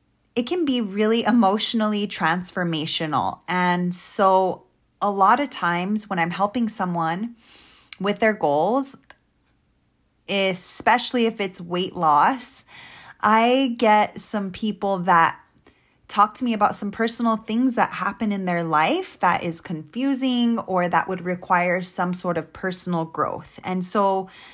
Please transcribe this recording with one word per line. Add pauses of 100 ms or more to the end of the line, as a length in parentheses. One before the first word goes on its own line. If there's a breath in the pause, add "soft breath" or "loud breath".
(360)
it
can
be
really
emotionally
transformational.
And
so (360)
a
lot
of
times
when
I'm
helping
someone (640 loud breath)
with
their
goals, (1300)
especially
if
it's
weight
loss, (560 loud breath)
I
get
some
people
that (680 soft breath)
talk
to
me
about
some
personal
things
that
happen
in
their
life
that
is
confusing
or
that
would
require
some
sort
of
personal
growth.
And
so (240 loud breath)